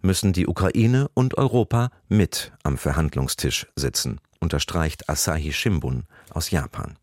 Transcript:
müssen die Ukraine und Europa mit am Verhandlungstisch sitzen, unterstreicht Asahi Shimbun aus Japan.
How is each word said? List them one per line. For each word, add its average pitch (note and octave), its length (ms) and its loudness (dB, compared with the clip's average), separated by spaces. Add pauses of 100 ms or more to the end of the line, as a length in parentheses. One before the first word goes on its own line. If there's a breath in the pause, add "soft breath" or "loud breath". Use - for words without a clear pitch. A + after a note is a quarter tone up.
müssen F#2+ 320 2
die F2+ 140 0
Ukraine A#2 640 2
und C3 240 2
Europa B2 540 2 (180 soft breath)
mit - 440 2 (100)
am C#2 160 0
Verhandlungstisch C#2+ 880 -2 (100)
sitzen, - 420 -4 (220)
unterstreicht D#2+ 720 -2
Asahi D2+ 420 -2
Shimbun C#2 520 -2 (260 loud breath)
aus - 220 -4
Japan. - 500 -4